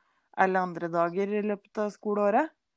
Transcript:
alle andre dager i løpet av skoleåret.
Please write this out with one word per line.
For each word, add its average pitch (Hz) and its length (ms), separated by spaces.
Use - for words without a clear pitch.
alle 190 220
andre 170 300
dager 170 420
i 208 100
løpet 208 360
av 208 140
skoleåret. 208 580